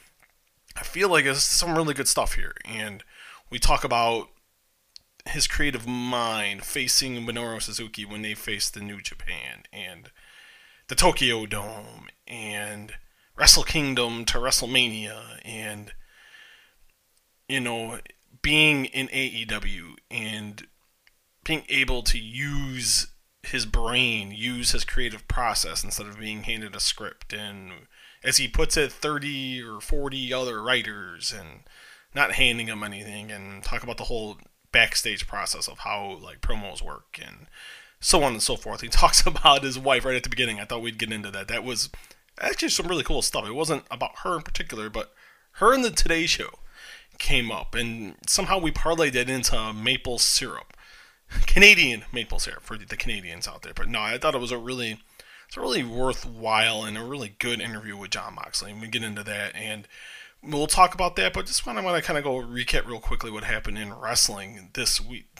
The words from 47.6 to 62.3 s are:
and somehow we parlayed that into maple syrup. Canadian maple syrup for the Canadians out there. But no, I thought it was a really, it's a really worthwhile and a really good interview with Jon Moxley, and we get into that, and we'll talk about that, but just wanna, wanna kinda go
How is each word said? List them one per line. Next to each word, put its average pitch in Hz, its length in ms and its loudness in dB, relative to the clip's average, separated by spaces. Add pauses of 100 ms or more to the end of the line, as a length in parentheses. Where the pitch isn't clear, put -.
and 117 400 -4 (140)
somehow 190 320 2
we 160 100 0
parlayed 160 420 2
that 123 160 0
into 113 440 2
maple 120 460 -2
syrup. - 580 0 (720)
Canadian 180 640 10
maple 117 260 -2
syrup - 240 -6
for 110 160 -10
the 104 180 -12
Canadians 92 520 -4
out - 140 -14
there. 76 120 -14
But 101 140 2
no, 110 120 -2
I 110 180 -2
thought 147 180 2
it 123 40 -2
was 120 120 -4
a 123 60 -4
really, 117 420 -6 (480)
it's - 80 -14
a - 40 -8
really 123 220 0
worthwhile 113 1000 0
and 107 120 -6
a 113 60 -8
really 120 380 -8
good 120 200 -2
interview 107 360 -8
with 98 160 -10
Jon - 240 -8
Moxley, - 340 -8
and 104 100 -14
we 113 60 -12
get 113 160 -4
into 104 220 -8
that, 104 320 -6
and 107 320 -10 (560)
we'll 147 240 -2
talk 185 260 6
about 180 220 0
that, 185 160 2
but 185 140 -4
just - 200 -2
wanna, 220 160 -4
wanna 175 180 2
kinda 147 220 -2
go 135 140 -2